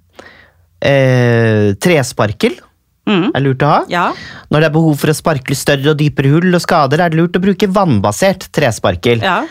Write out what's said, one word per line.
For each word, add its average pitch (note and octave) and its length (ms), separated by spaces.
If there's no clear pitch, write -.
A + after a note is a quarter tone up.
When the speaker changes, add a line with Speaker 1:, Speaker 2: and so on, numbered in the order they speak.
Speaker 1:
Eh, A#2+ 1000
tresparkel D3+ 800
Speaker 2:
Mm. G#3 300
Speaker 1:
er C3+ 60
lurt C3+ 180
å D3 80
ha. G#3 220
Speaker 2:
Ja. F3+ 240
Speaker 1:
Når D3+ 120
det - 20
er D#3 80
behov D#3 260
for D3+ 100
å D3+ 80
sparkle C#3 400
større C#3 360
og D3+ 60
dypere C#3+ 340
hull F3 240
og E3+ 60
skader, D#3 400
er F3 80
det D#3+ 100
lurt E3+ 160
å F#3 60
bruke G3 260
vannbasert F#3 840
tresparkel. A#2 680
Speaker 2:
Ja. G3 300